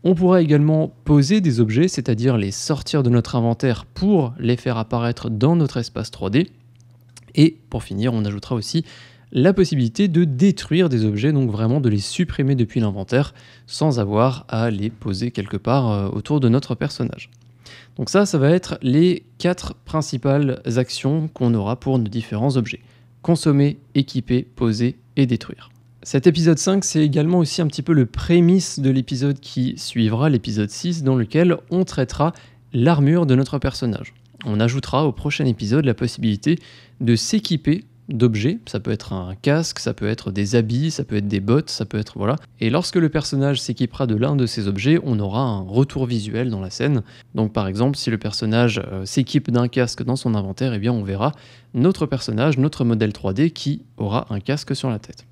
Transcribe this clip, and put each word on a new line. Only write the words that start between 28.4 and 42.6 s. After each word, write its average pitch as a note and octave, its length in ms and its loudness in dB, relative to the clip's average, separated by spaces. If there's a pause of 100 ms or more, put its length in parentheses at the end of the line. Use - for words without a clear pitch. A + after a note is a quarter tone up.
de C3+ 80 2
l'épisode C3 500 0
qui - 380 -4
suivra, A#2 540 0
l'épisode G#2+ 400 -2
six, E3+ 320 -6
dans C3 120 2
lequel D#3 440 2 (120)
on F3+ 140 2
traitera D3 480 -2 (400)
l'armure D3+ 540 4
de C3 80 4
notre C3+ 240 0
personnage. B2 560 -4 (320)
On G#2+ 140 0
ajoutera C3 460 2
au B2+ 60 0
prochain D3 320 -4
épisode B2 400 0
la B2+ 80 2
possibilité A#2 640 -2 (440)
de A#2 140 4
s'équiper F3 680 -2 (240)
d'objets, A#2+ 560 0
ça - 160 -6
peut - 120 -4
être - 200 -8
un F#2 220 -8
casque, D#3 440 -2
ça A2+ 140 -6
peut G#2 160 -6
être A2 220 -6
des G2+ 240 -2
habits, A#2+ 360 0
ça C#3 140 -8
peut A2+ 120 -6
être G2+ 120 -2
des G2 120 -2
bottes, A#2 280 0
ça - 160 -8
peut - 140 -6
être, - 180 -8
voilà. A2 200 -2 (240)